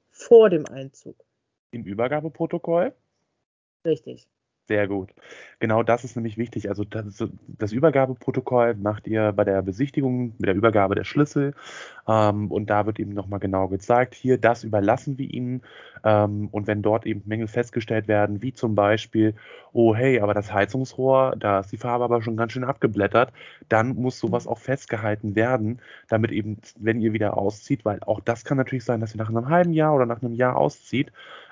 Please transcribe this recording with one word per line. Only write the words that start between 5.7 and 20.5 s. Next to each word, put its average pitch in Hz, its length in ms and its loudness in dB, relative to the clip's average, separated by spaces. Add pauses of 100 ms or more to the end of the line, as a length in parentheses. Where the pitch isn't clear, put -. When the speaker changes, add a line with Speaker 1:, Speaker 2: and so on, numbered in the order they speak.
Speaker 2:
das 117 220 2
ist - 120 -10
nämlich 113 220 -6
wichtig. 110 320 -6
Also 98 140 -4
das, 107 400 -10 (240)
das 107 240 -6
Übergabeprotokoll 131 1040 0
macht 104 320 -4
ihr 107 240 2
bei 101 120 2
der 98 200 0
Besichtigung, 123 760 -2
mit 104 100 -4
der 98 60 2
Übergabe 101 400 2
der 95 120 -4
Schlüssel. 143 500 -2 (520)
Ähm, 104 440 2
und 104 180 -2
da 104 160 2
wird 107 140 -6
eben 101 140 -6
nochmal 98 260 -8
genau 95 280 0
gezeigt, 120 460 0
hier, 127 260 0
das 117 240 2
überlassen 110 540 0
wir 135 160 -6
Ihnen. 123 300 -6 (400)
Ähm, 104 480 2
und 107 160 -6
wenn 104 160 0
dort 110 240 0
eben 104 180 -6
Mängel 110 220 -4
festgestellt 110 600 -4
werden, 104 360 0
wie 131 100 -6
zum 110 220 -2
Beispiel, 107 600 2 (380)
oh 113 220 6
hey, 123 240 2
aber 104 160 0
das 104 180 -6